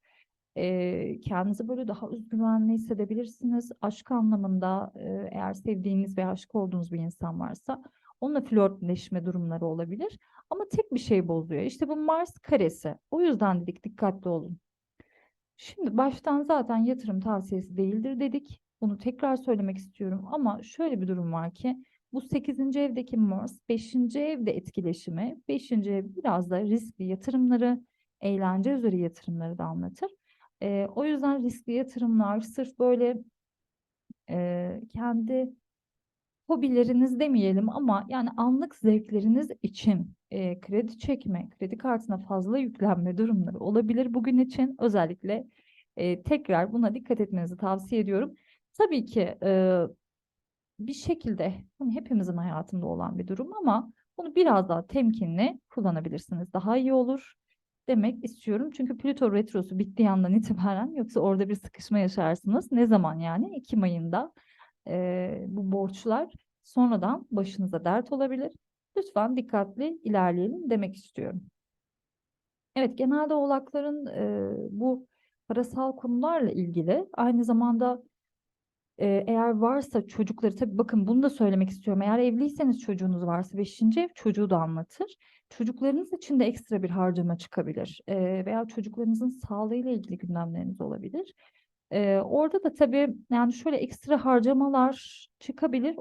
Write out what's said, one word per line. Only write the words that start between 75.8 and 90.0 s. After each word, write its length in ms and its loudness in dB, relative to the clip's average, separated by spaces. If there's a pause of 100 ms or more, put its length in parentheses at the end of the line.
konularla 560 0
ilgili 600 0
aynı 300 4
zamanda, 600 2 (920)
e, 300 2
eğer 220 2
varsa 580 0
çocukları, 480 -2
tabii 220 -2
bakın 300 2
bunu 160 6
da 60 4
söylemek 400 4
istiyorum. 320 -2
Eğer 180 2
evliyseniz 600 2
çocuğunuz 460 -2
varsa 320 -2
beşinci 440 2
ev 140 -2
çocuğu 340 0
da 80 6
anlatır. 580 -4 (340)
Çocuklarınız 640 -2
için 260 0
de 60 6
ekstra 380 -2
bir 60 -2
harcama 480 0
çıkabilir. 680 -6
E, 380 -2
veya 200 -2
çocuklarınızın 640 -2
sağlığıyla 600 -4
ilgili 260 -4